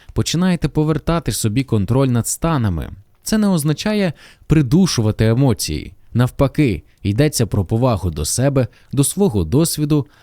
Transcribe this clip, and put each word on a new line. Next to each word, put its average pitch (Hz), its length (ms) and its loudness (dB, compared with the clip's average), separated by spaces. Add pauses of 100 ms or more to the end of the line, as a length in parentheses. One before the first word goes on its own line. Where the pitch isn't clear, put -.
(140)
починаєте 165 540 0
повертати 156 640 -2
собі 113 320 -2
контроль 117 440 0
над 120 200 0
станами. 110 600 -2 (340)
Це - 140 -2
не 214 100 0
означає 185 680 0 (340)
придушувати 139 800 2
емоції. 113 680 0 (200)
Навпаки, 127 680 0 (200)
йдеться 120 420 2
про 98 200 -2
повагу 113 460 0
до 76 140 -6
себе, 135 420 0 (240)
до 139 120 0
свого 139 400 0
досвіду, 147 640 0 (160)